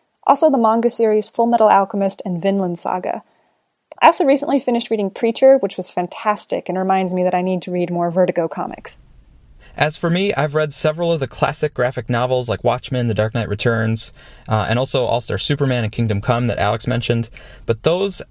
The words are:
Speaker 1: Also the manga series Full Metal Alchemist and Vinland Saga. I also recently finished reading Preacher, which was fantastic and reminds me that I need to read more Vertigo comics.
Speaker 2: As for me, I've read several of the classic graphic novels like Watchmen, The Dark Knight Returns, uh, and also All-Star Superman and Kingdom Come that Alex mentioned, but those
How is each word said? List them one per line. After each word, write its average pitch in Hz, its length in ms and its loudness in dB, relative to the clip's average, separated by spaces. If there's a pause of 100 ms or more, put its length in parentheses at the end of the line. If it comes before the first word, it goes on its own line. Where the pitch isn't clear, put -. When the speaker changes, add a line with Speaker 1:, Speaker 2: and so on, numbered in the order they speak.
(260)
Speaker 1:
Also 311 240 4
the 269 80 2
manga 226 320 2
series 214 400 0
Full 233 180 0
Metal 226 220 4
Alchemist 196 560 2
and 175 160 -4
Vinland 190 360 0
Saga. - 460 -6 (800)
I - 60 8
also 330 180 4
recently 277 340 2
finished 233 300 -2
reading 208 200 0
Preacher, 233 500 4
which 196 180 -4
was 185 120 -6
fantastic 185 800 -4
and 180 100 -4
reminds 190 360 0
me 180 100 0
that 180 120 2
I 180 60 2
need 185 200 0
to 180 100 -8
read 175 180 0
more 175 220 0
Vertigo 175 380 0
comics. - 500 -10 (760)
Speaker 2:
As 151 220 -2
for 170 120 -2
me, 190 260 0
I've 143 180 -2
read 151 180 0
several 165 400 -2
of 165 80 0
the 135 80 -4
classic 147 460 -4
graphic 123 340 -4
novels 123 400 0
like 101 160 -4
Watchmen, 120 440 0
The 110 80 0
Dark 107 180 0
Knight 113 160 -2
Returns, 113 640 0 (340)
uh, 107 220 0
and 117 80 2
also 131 280 0
All-Star 113 340 -2
Superman 135 440 0
and 107 80 -4
Kingdom 110 300 -2
Come 120 240 0
that 117 140 -2
Alex 104 260 0
mentioned, 120 440 -2 (360)
but 113 160 -2
those 185 500 0